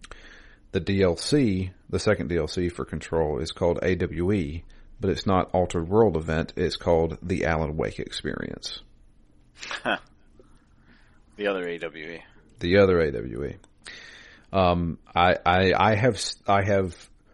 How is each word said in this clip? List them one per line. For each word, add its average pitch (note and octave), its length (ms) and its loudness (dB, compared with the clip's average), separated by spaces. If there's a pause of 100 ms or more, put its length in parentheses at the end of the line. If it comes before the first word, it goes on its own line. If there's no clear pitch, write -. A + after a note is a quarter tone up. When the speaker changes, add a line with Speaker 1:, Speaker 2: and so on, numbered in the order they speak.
(720)
Speaker 1:
The F#2+ 80 0
D G2 220 0
L F2 160 4
C, F#2+ 540 0 (180)
the - 100 0
second G2+ 300 0
D E2+ 80 0
L D2+ 100 0
C F2+ 220 -2
for - 160 -8
Control, D2+ 540 -2
is D#2 120 -6
called E2+ 300 0
A F#2 140 0
W E2+ 380 -2
E, E2 300 -4 (360)
but G2 100 -2
it's - 160 -2
not F#2 280 2
Altered F2 360 0
World G#2 260 4
Event, D#2+ 400 -2
it's E2+ 220 -2
called E2 440 2
the F2+ 240 -2
Alan D#2 320 -2
Wake A#1 220 -4
Experience. - 840 -8 (1000)
Speaker 2:
Huh. G#2 140 -2 (1400)
The G#2 100 -2
other F#2 200 -2
A E2+ 120 -8
W D#2+ 260 -12
E. D#2+ 160 -14 (380)
Speaker 1:
The F2 180 2
other F#2 220 6
A D#2 120 2
W A#1+ 340 -8
E. - 100 -8 (960)
Um, F2 480 0 (160)
I, F2 200 6 (100)
I, F#2 300 4
I G#2 200 4
have A2 200 2
s-, - 220 -8 (100)
I G2+ 160 4
have G2 320 0 (380)